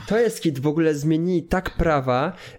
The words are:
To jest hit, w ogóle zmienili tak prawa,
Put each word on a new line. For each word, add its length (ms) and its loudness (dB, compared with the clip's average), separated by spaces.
To 100 2
jest 240 0
hit, 160 0
w 80 -4
ogóle 280 2
zmienili 480 0
tak 340 -2
prawa, 560 2